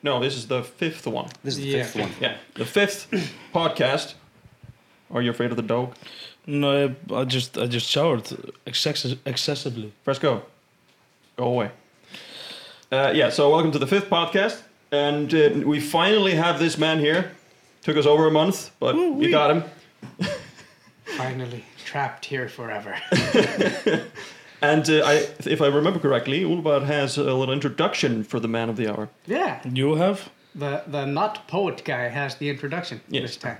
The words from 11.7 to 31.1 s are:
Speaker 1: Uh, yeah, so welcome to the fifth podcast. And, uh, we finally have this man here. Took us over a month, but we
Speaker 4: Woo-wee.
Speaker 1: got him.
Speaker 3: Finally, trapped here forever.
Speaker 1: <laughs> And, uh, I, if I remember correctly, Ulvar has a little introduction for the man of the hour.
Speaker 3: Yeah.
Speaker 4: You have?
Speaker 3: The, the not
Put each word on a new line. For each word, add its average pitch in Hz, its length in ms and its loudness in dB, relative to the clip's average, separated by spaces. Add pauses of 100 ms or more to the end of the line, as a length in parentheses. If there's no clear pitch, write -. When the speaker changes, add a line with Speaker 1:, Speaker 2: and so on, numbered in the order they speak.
Speaker 1:
Uh, 135 220 2
yeah, 131 160 4
so 143 220 4
welcome 160 200 4
to 139 80 0
the 135 80 0
fifth 196 220 0
podcast. 180 520 0 (300)
And, 147 420 0
uh, 151 160 8 (160)
we 147 140 2
finally 190 540 2
have 165 260 2
this 160 180 2
man 160 220 2
here. 165 320 2 (520)
Took 151 140 0
us 143 100 4
over 151 200 8
a 156 40 6
month, 160 480 2
but - 160 0
we 330 140 2
Speaker 4:
Woo-wee. 302 220 2
Speaker 1:
got 151 200 4
him. 165 120 2 (1400)
Speaker 3:
Finally, 127 580 -6 (220)
trapped - 400 -6
here 127 240 -6
forever. 107 460 -10 (160)
Speaker 1:
<laughs> - 920 2 (600)
And, 151 280 4
uh, 151 120 6
I, 147 240 4 (200)
if 151 120 0
I 147 60 4
remember 151 340 4
correctly, 135 440 2
Ulvar 156 420 2
has 139 320 0
a 139 160 2
little 131 180 0
introduction 135 720 0
for 113 160 -4
the 113 80 -4
man 117 220 -2
of 113 80 -4
the 110 120 -2
hour. 104 200 -6 (160)
Speaker 3:
Yeah. 294 420 -2
Speaker 4:
You 131 280 0
have? 190 340 0 (240)
Speaker 3:
The, 143 320 -6
the 139 200 -6
not 175 420 -4